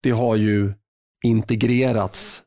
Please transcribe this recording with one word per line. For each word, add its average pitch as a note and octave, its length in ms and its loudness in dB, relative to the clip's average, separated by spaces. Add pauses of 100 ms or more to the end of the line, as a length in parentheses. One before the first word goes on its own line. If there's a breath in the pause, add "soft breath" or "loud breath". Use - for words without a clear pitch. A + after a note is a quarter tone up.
Det B2+ 80 2
har A#2 240 0
ju G#2 380 0 (520)
integrerats A#2 1200 0